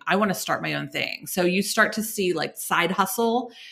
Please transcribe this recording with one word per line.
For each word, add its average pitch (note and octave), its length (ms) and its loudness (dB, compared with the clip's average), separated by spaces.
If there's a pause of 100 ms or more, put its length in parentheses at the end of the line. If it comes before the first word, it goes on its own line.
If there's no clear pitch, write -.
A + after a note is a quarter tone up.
"I F3 120 2
wanna G#3 180 2
start E3+ 260 -2
my D#3 140 -2
own C#3+ 140 -6
thing." - 360 -6
So F3+ 160 -2
you F3+ 220 4
start G#3 300 2
to G#3+ 100 -4
see, F#3 300 0
like, D3 240 -4
side E3+ 340 2
hustle A#3 600 0 (200)